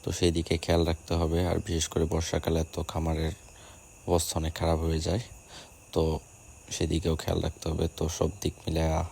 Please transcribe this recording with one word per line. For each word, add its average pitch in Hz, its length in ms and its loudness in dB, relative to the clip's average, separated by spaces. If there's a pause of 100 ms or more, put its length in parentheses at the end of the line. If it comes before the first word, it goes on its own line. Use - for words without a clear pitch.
তো - 80 -4
সেই 87 200 2
দিকে 82 260 0
খেয়াল 85 280 4
রাখতে 82 280 -2
হবে। 82 340 2
আর 87 100 0
বিশেষ - 300 -2
করে 82 180 2
বর্ষাকালে 82 580 0 (100)
তো 80 100 -4
খামারের 80 480 -2 (760)
অবস্থা 85 320 2
অনেক 80 140 -2
খারাপ 82 260 2
হয়ে 80 200 0
যায়, 85 200 0 (760)
তো 80 260 2 (520)
সেদিকেও 82 440 0
খেয়াল 82 260 -2
রাখতে 80 280 -4
হবে। 82 180 0 (100)
তো 80 120 0
সব 85 200 0 (120)
দিক - 120 -2 (140)
মিলায়া 80 440 0